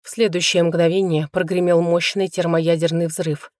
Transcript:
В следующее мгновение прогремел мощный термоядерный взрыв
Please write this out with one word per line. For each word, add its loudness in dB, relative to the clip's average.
В -20
следующее 0
мгновение 2
прогремел 2
мощный 0
термоядерный 0
взрыв -6